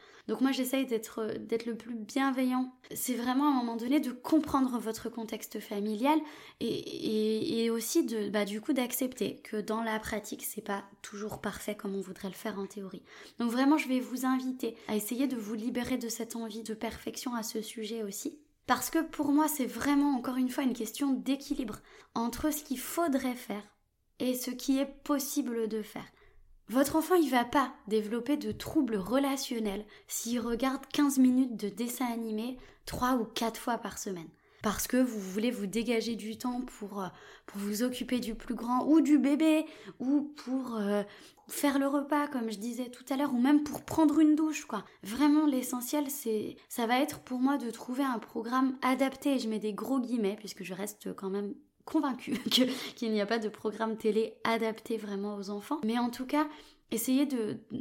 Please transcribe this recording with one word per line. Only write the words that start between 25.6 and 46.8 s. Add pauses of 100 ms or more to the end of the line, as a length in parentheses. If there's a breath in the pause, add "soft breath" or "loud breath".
de
faire. (600 soft breath)
Votre
enfant,
il
va
pas (140)
développer
de
troubles
relationnels (240 loud breath)
s'il
regarde
quinze
minutes
de
dessin
animé (280 loud breath)
trois
ou
quatre
fois
par
semaine, (380 soft breath)
parce
que
vous
voulez
vous
dégager
du
temps
pour,
euh, (400 loud breath)
pour
vous
occuper
du
plus
grand
ou
du
bébé, (360 loud breath)
ou
pour,
euh, (420 loud breath)
faire
le
repas,
comme
je
disais
tout
à
l'heure,
ou
même
pour
prendre
une
douche,
quoi. (200 loud breath)
Vraiment,
l'essentiel,
c'est, (120)
ça